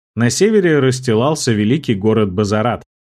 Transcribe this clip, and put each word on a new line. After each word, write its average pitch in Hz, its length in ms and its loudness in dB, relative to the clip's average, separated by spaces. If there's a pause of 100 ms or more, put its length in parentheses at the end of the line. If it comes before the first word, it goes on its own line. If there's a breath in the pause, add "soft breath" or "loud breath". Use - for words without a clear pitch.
(160)
На 117 140 0
севере 180 500 2
расстилался 127 720 0
великий 110 440 0
город 107 360 0
Базарат, 107 520 -2 (200)